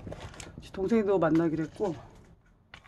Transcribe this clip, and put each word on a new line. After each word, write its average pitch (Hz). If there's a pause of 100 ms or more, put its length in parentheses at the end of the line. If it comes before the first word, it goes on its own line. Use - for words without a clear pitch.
(600)
이제 -
동생도 202
만나기로 160
했고, 180 (920)